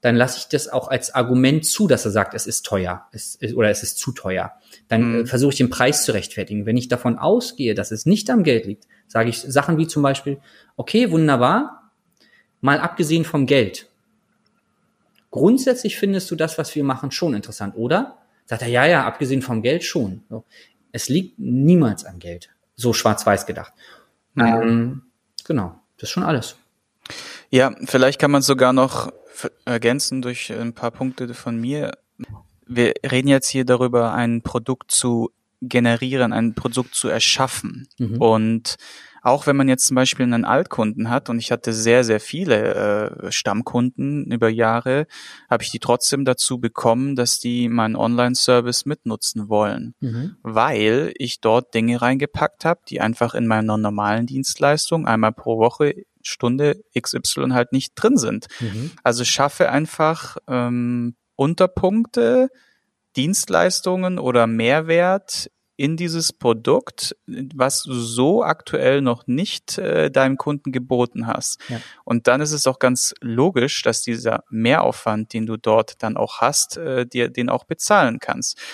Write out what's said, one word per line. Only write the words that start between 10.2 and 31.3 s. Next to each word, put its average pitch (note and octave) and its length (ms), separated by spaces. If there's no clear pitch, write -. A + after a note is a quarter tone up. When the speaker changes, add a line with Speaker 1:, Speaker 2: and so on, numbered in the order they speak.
Speaker 1:
"Okay, G#3+ 360
wunderbar, D#3 800
mal C#3+ 200
abgesehen D#3+ 440
vom C#3+ 220
Geld. B2 420
Grundsätzlich B3 680
findest G3 360
du - 20
das, D#3+ 240
was D3+ 160
wir D3 80
machen, C3+ 300
schon E3 200
interessant, G#2 440
oder?" D#3 420
Sagt A#2+ 160
er, A#2+ 60
"Ja, B2 180
ja, D#3+ 200
abgesehen C3+ 340
vom A#2 220
Geld C#3 220
schon." G#2 440
So. A2 160
Es - 180
liegt F#3 300
niemals C3 680
am F2 140
Geld. E2+ 320
So A#2 180
schwarz-weiß G#2+ 540
gedacht. F2 260
Speaker 2:
Mhm. A#2+ 100
Speaker 1:
Ähm, A#2 580
genau, G2+ 360
das - 120
ist - 40
schon F3+ 120
alles. D3+ 320
Speaker 2:
Ja, C3 220
vielleicht C3 340
kann C#3+ 120
man C#3+ 120
sogar B2+ 300
noch C3 400
f-, - 240
ergänzen B2 580
durch B2 300
ein A#2 220
paar A#2 160
Punkte B2+ 440